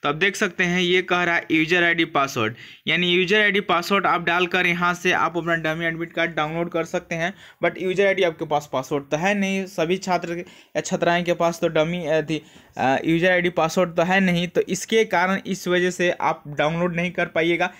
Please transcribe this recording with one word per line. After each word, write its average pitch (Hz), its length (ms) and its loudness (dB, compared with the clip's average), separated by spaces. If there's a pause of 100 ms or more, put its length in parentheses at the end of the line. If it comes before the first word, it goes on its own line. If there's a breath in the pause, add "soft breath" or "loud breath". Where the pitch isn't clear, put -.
तो 147 60 -2
आप 147 60 0
देख 190 220 0
सकते 185 280 -2
हैं 175 160 0
ये 180 220 2
कह 175 220 0
रहा 170 120 0
है - 140 -2
यूजर 160 340 2
आईडी 170 200 2
पासवर्ड, 135 500 0 (320 loud breath)
यानी 175 260 0
यूजर 185 280 4
आईडी 208 200 2
पासवर्ड 185 460 0
आप 170 160 2
डालकर 175 440 0
यहाँ 175 280 0
से 180 180 0
आप 160 240 0
अपना 170 180 -2
डमी 160 300 -4
एडमिट 165 280 -4
कार्ड 165 220 -2
डाउनलोड 160 360 -2
कर 165 140 -2
सकते 175 300 -6
हैं। 170 200 -4 (300 loud breath)
But 170 140 0
यूजर 190 280 0
आईडी 190 160 2
आपके 165 220 0
पास 147 280 -2
पासवर्ड 139 320 -2
तो 151 120 -4
है 185 180 2
नहीं, 190 320 -2
सभी 175 300 -2
छात्र 175 420 -2 (380 loud breath)
या 165 40 0
छात्राएं 170 440 0
के 170 80 0
पास 170 280 0
तो 170 80 2
डमी, 165 380 0
अ, 156 160 2
थी, 151 200 -4 (340 loud breath)
अ, 131 280 2
यूजर 170 280 2
आईडी 175 180 2
पासवर्ड 170 460 0
तो 175 60 2
है 185 180 2
नहीं, 180 280 0
तो - 120 0
इसके 220 440 0
कारण 185 420 0
इस 185 220 -6
वजह 180 220 2
से 180 200 0
आप - 360 -2
डाउनलोड 165 500 -2
नहीं 175 140 -2
कर 175 160 -2
पाइएगा। 170 540 0